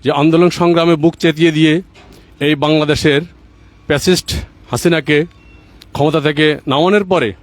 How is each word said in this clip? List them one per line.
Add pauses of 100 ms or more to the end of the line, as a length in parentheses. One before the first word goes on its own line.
যে
আন্দোলন
সংগ্রামে
বুক
চেতিয়ে
দিয়ে (680)
এই
বাংলাদেশের (640)
ফ্যাসিস্ট (400)
হাসিনাকে (760)
ক্ষমতা
থেকে (200)
নামানোর
পরে (140)